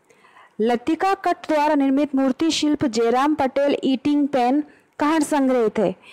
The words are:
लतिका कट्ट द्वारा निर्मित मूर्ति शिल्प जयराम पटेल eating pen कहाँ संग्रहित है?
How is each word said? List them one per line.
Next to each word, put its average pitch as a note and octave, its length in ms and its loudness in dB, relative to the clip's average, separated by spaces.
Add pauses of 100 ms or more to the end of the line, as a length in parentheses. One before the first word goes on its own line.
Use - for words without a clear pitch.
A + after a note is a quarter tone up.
(600)
लतिका D#4 540 0
कट्ट - 340 -4
द्वारा D4+ 260 2
निर्मित C#4 400 0
मूर्ति C4+ 360 0
शिल्प D4+ 340 -2
जयराम A#3+ 500 0
पटेल C#4 500 0
eating C#4+ 440 0
pen C#4 360 0 (340)
कहाँ D4+ 220 0
संग्रहित C4 580 0
है? F#3 160 0 (180)